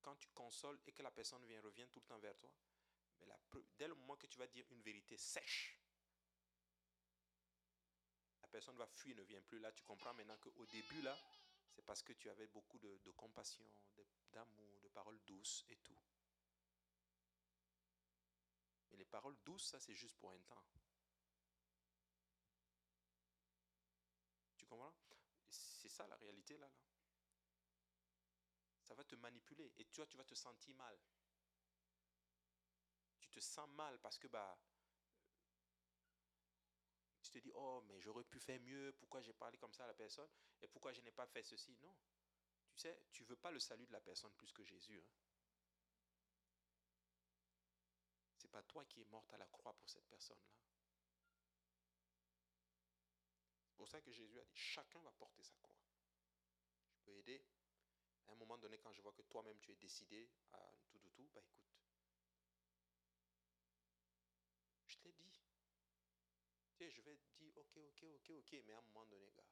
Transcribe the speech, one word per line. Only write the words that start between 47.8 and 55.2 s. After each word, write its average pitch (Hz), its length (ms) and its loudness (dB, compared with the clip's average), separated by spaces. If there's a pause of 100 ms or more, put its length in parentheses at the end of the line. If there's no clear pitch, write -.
C'est - 120 -14
pas 101 140 -2
toi - 220 -2
qui - 160 -6
es 110 60 -6
morte 110 260 -6
à 107 60 -6
la 95 100 -4
croix - 260 -2
pour - 160 -6
cette - 160 -4
personne-là. - 480 -6 (3000)
C'est - 100 -20
pour 107 120 -4
ça 156 120 -2
que 131 120 -8
Jésus 113 260 -4
a 120 60 -6
dit, « - 120 -18
Chacun - 440 4
va 151 100 -6
porter - 320 -6